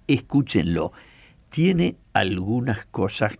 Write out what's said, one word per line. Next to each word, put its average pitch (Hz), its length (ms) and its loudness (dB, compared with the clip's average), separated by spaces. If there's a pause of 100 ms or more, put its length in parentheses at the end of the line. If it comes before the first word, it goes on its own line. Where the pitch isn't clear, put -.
Escúchenlo. 85 840 0 (580)
Tiene 175 460 2 (160)
algunas 104 720 -2
cosas 104 540 -2